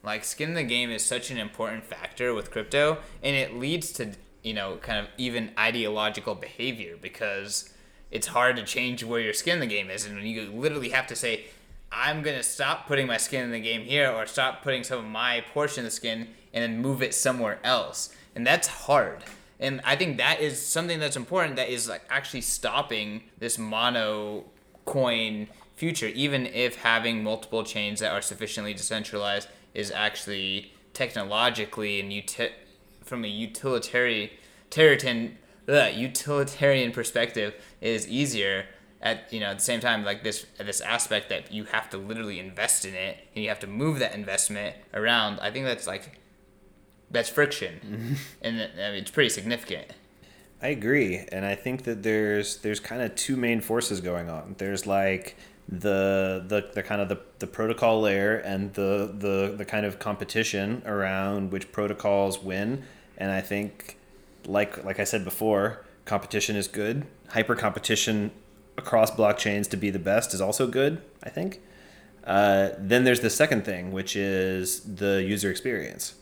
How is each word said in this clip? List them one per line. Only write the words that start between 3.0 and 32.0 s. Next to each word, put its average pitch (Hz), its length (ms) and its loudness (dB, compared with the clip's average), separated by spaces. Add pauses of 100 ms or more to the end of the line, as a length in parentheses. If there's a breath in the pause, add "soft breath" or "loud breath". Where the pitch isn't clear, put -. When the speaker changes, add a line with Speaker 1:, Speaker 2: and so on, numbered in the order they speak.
Speaker 1:
and 139 140 0
it 123 220 -2
leads 156 360 -2
to, 104 200 -6 (280)
you 110 120 -6
know, 98 240 -4
kind 113 200 -4
of 104 100 -4 (100)
even 120 420 -4
ideological 107 760 0
behavior 110 680 -8
because 98 720 -6 (360 loud breath)
it's - 180 -4
hard 123 280 6
to 113 80 -4
change 123 400 -2
where 117 160 0
your 110 140 0
skin 175 220 0
in 170 40 0
the 113 160 -2
game 98 140 -2
is. 95 160 -4
And 104 100 -10
when 101 100 -8
you 110 240 -6
literally 131 420 -2
have 127 160 0
to 117 100 -8
say, 113 300 -2 (440 loud breath)
"I'm 143 300 0
gonna 143 220 -2
stop 143 440 -2
putting 135 200 2
my 113 100 0
skin 127 260 -2
in 120 80 -4
the 117 80 -4
game 113 240 -2
here 135 260 2
or 110 160 0
stop 131 380 -2
putting 131 220 0
some 127 140 -4
of 113 60 -8
my 117 380 0 (100)
portion 147 300 0
of 113 80 -6
the - 40 -4
skin 113 340 -4 (240 loud breath)
and 117 100 0
then 113 180 -2
move 131 200 0
it 127 120 0
somewhere 123 520 0
else." 117 440 0 (240 loud breath)
And 120 140 0
that's 170 200 4
hard. - 580 2 (340 loud breath)
And 135 240 -2
I 135 120 4
think 147 220 0
that 135 220 4
is 147 240 -2
something 170 360 0
that's 147 180 0
important, 156 380 0
that 127 120 0
is, 117 220 -2
like, 87 220 -6
actually 135 300 -2
stopping 107 840 -2 (160)
this 120 180 -2
mono 110 880 0 (400)
coin 113 600 0 (280 loud breath)
future, 160 340 -2
even 135 360 0
if 120 300 0
having 113 480 2
multiple 110 400 -2
chains 104 360 -4
that 107 120 0
are 101 100 -2
sufficiently 104 540 -6
decentralized 101 720 -4 (260 loud breath)
is 101 160 -4
actually 98 840 -4 (200 loud breath)
technologically 107 1040 0
and 98 140 -6